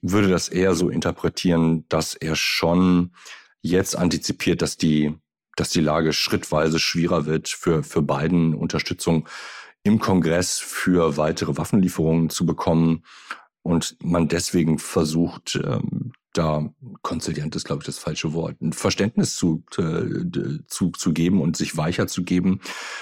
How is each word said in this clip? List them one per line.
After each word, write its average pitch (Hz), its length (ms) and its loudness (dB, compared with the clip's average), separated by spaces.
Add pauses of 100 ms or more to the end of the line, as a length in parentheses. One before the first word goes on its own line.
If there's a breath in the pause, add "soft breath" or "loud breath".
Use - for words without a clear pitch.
würde 98 260 2
das 90 220 2
eher 92 240 2
so 85 160 2
interpretieren, 82 960 0
dass - 280 -2
er 80 200 -4
schon 87 800 2 (480 loud breath)
jetzt 90 360 0
antizipiert, - 640 0
dass 78 140 -2
die, 76 380 2 (420)
dass - 140 -2
die 87 120 2
Lage 78 300 2
schrittweise 80 680 0
schwerer 85 460 0
wird, 78 220 -2
für, - 340 0
für 80 200 -2
Biden 80 540 2
Unterstützung 82 720 -2 (560 loud breath)
im 104 160 4
Kongress 90 600 2
für 85 560 2
weitere 76 400 0
Waffenlieferungen 82 720 2
zu - 160 -2
bekommen 82 580 2 (580 loud breath)
und - 420 -2
man 85 240 2
deswegen 82 500 2
versucht, 82 840 -2
ähm, - 480 -4 (220)
da 76 360 0 (320)
konziliant 78 540 -6
ist, - 100 -6
glaub - 140 -4
ich, - 60 -12
das - 120 -8
falsche 78 360 -4
Wort, 82 280 -4
ein 80 120 -2
Verständnis - 600 0
zu, 80 280 0 (140)
äh, 82 260 -2 (200)
d-, 78 440 -4
zu, - 240 -2
zu - 220 -2
geben 85 280 2
und 80 160 0
sich - 180 -4
weicher 87 300 -2
zu 92 180 -4
geben, 90 360 2 (420 loud breath)